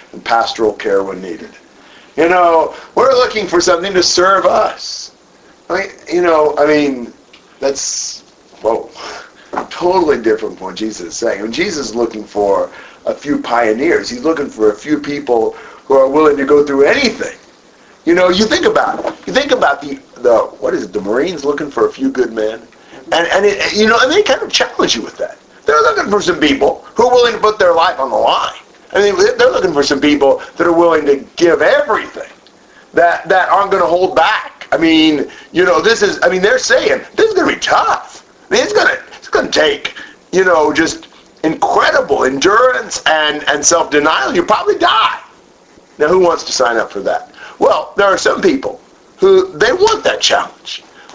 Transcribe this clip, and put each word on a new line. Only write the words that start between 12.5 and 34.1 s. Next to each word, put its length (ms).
a 80
few 260
pioneers. 680
He's 140
looking 260
for 220
a 40
few 260
people 520
who 80
are 140
willing 280
to 80
go 200
through 200
anything. 540
You 100
know, 140
you 160
think 220
about 380
it. 220
You 60
think 200
about 280
the, 140
the, 220
what 140
is 100
it, 80
the 80
Marines 440
looking 260
for 160
a 60
few 180
good 220
men? 280
And, 160
and 180
it, 280
you 120
know, 140
and 120
they 100
kind 200
of 100
challenge 420
you 80
with 160
that. 200
They're 160
looking 300
for 100
some 180
people 460
who 120
are 80
willing 180
to 80
put 180
their 140
life 260
on 120
the 60
line. 480
I 80
mean, 160
they're 320
looking 220
for 100
some 180
people 400
that 100
are 60
willing 340
to 100
give 260
everything, 680
that, 360
that 200
aren't 240
gonna 140
hold 280